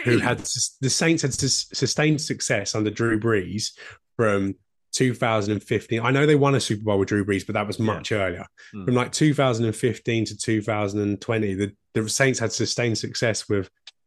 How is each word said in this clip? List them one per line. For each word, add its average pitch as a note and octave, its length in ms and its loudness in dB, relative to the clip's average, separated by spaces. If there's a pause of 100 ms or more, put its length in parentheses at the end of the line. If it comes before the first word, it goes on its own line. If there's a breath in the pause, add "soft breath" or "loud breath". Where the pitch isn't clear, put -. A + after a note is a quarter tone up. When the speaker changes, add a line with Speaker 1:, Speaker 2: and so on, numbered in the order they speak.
Speaker 1:
who B2 80 2
Speaker 2:
Really? A#2 100 4
Speaker 1:
had A#2+ 240 -2
sus-, - 340 -6
the B2+ 120 0
Saints E3 320 2
had C3+ 100 0
sus-, - 400 -2
sustained D3 480 0
success A#2 540 -4
under G#2+ 160 0
Drew A2+ 280 0
Brees G#2 520 -2 (440 loud breath)
from G2+ 380 2 (400)
two B2+ 220 2
thousand G#2+ 380 0
and G2 100 -4
fifteen. A2+ 380 -2
I B2 100 2
know C#3 160 4
they D3+ 80 6
won C#3 180 4
a B2+ 60 4
Super G#2+ 240 -4
Bowl G2+ 160 2
with F#2+ 100 0
Drew G#2 160 2
Brees, G2 220 -2
but G#2 60 -6
that G#2 120 -2
was G#2 140 -8
Speaker 2:
Yeah. A2+ 60 0
Speaker 1:
much G#2+ 260 -2
earlier. F#2 340 -2 (280 loud breath)
Speaker 2:
Hmm. G2 120 -8
Speaker 1:
From, B2 80 2
like, B2 180 2
two D3+ 220 4
thousand B2 320 2
and A2 100 0
fifteen A2+ 500 0
to G#2 120 -8
two A2 240 0
thousand G#2 400 -2
and G2+ 180 -2
twenty, G#2+ 360 -2
the, G2+ 180 -4 (220)
the A2 120 -2
Saints C3 300 2
had A2+ 140 -2
sustained A#2 480 -2
success - 500 -4
with, G2 220 -2 (360)